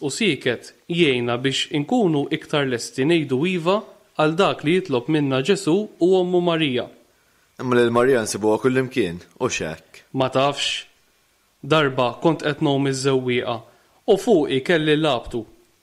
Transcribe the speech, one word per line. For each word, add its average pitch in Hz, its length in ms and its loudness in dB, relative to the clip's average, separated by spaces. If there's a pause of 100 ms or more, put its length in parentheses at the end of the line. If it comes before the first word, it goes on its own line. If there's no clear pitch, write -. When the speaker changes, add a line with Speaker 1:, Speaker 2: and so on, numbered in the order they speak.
Speaker 1:
u 139 80 -4
siket 135 640 -2 (120)
jgħinna 123 540 0
biex 135 340 -4
inkunu 156 600 0
iktar 143 340 -2
lesti 127 400 -4
ngħidu 139 320 0 (140)
iva 180 260 -2 (380)
għal 156 180 2
dak 165 280 0
li 170 120 2
jitlob 139 320 -2
minna 139 320 0
Ġesu 160 360 0 (280)
u 185 160 4
Ommu 180 240 0
Marija. 160 400 0 (760)
Speaker 2:
Imma 123 160 2
lil 120 160 4
Marija 120 320 2
nsibuha 107 340 0
kullimkien, 127 600 -2 (180)
u 127 80 0
x'hekk? - 640 -10
Speaker 1:
Ma 131 160 -2
tafx? 135 560 -2 (800)
Darba 135 560 0
kont 160 240 0
qed 147 160 -4
nagħmel 139 320 0
iż-żewwieqa 127 640 -2 (560)
u 190 80 4
fuqi 147 460 2
kelli 156 320 2
l-labtu. 123 480 -2 (360)